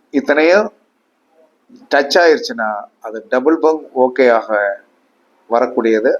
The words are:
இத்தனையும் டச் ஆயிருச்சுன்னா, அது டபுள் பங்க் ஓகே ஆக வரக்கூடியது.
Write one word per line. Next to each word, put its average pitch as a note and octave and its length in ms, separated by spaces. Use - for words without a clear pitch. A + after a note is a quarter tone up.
இத்தனையும் E3 480
டச் C#3+ 300
ஆயிருச்சுன்னா, B2 460
அது A2 120
டபுள் C3 320
பங்க் D#3 400
ஓகே B2+ 220
ஆக A2 200
வரக்கூடியது. A#2+ 560